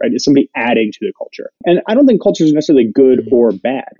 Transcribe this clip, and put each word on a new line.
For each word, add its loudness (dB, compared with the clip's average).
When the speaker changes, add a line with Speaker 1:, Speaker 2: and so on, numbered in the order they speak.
Speaker 1:
right? -2
Is -4
somebody 0
adding -2
to -16
the -6
culture. -16
And 2
I -4
don't 4
think 2
culture 0
is 2
necessarily 2
good 4
Speaker 2:
Mm-hmm. -4
Speaker 1:
or 2
bad, -8